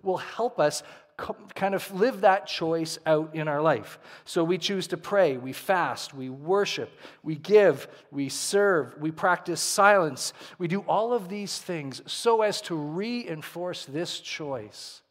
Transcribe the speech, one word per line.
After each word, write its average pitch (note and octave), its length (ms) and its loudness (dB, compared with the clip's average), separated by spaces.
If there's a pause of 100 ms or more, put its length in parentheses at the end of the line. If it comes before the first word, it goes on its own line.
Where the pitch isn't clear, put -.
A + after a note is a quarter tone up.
will F#3 140 0
help - 420 -4
us D3+ 240 2 (340)
co-, - 180 -8 (200)
kind G3 180 0
of F#3 180 -4
live G3 300 0
that G3+ 240 6
choice E3 600 -2
out D#3 280 2
in D#3 140 -4
our D3 140 0
life. C3+ 360 0 (280)
So E3+ 180 0
we F3 140 2
choose F#3 300 -4
to F3 100 -6
pray, E3 400 2
we C3 160 -8
fast, D#3 600 -2
we C3 160 -10
worship, D3 640 -2 (320)
we D#3+ 120 -4
give, F3 520 6 (240)
we C#3+ 180 -4
serve, F#3 720 0
we D#3+ 120 -4
practice F3 500 0
silence. F#3+ 720 4 (240)
We F3+ 100 -4
do F#3+ 140 -2
all G#3+ 320 0
of F#3+ 160 -4
these G3+ 300 -8
things C#3+ 460 -8
so A3+ 360 2
as G#3 200 0
to F3 140 -6
reinforce F3 1080 -6
this D#3 340 -6
choice - 920 -10